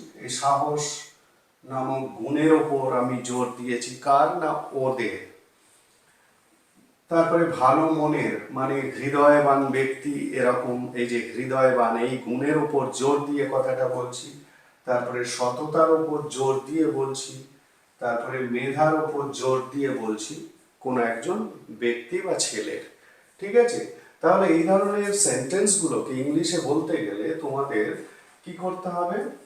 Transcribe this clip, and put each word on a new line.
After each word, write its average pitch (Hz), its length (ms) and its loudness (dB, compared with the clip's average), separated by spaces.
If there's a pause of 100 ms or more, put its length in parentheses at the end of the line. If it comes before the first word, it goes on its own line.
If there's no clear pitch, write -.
(240)
এই 127 60 -10 (100)
সাহস 147 420 2 (880)
নামক 135 320 -4 (180)
গুণের 151 400 2
ওপর 135 260 0 (140)
আমি 127 160 0 (120)
জোর 123 180 -2 (120)
দিয়েছি। 123 320 -4 (160)
কার? 139 220 6 (140)
না, 151 80 0 (340)
ওদের। 113 340 -2 (1900)
তারপরে 165 340 4 (160)
ভালো 160 240 6 (140)
মনের, 147 360 0 (240)
মানে 135 180 -2 (200)
হৃদয়বান 143 640 6 (160)
ব্যক্তি 135 380 -2 (240)
এরকম, 123 380 2 (240)
এই 120 120 -2
যে 120 60 0 (160)
হৃদয়বান, 127 580 2 (140)
এই 131 80 -2 (120)
গুণের 143 380 0
ওপর 139 180 0 (180)
জোর 143 160 4 (120)
দিয়ে 143 160 0 (100)
কথাটা 131 320 0 (120)
বলছি। 123 300 -8 (580)
তারপরে 123 360 -2 (140)
সততার 151 640 2
ওপর 151 200 -2 (160)
জোর 135 200 0 (140)
দিয়ে 156 180 2 (120)
বলছি, 135 360 -4 (680)
তারপরে 120 360 -4 (160)
মেধার 139 400 2 (100)
ওপর 147 180 -2 (180)
জোর 131 180 2 (160)
দিয়ে 139 160 0 (120)
বলছি 107 320 -6 (500)
কোনো 127 140 0 (120)
একজন 170 280 -4 (440)
ব্যক্তি 120 340 -2 (100)
বা 160 80 -2 (100)
ছেলের। - 380 -6 (580)
ঠিক 202 140 -4 (100)
আছে? 240 160 -2 (420)
তাহলে 190 240 4 (100)
এই 170 140 4
ধরনের 202 420 2 (140)
সেন্টেন্সগুলোকে 143 880 0 (100)
ইংলিশে 160 360 0 (120)
বলতে 160 240 0 (120)
গেলে 107 200 -4 (180)
তোমাদের 135 420 -2 (580)
কি 180 80 -12 (100)
করতে 180 340 -6
হবে? 175 220 -2 (280)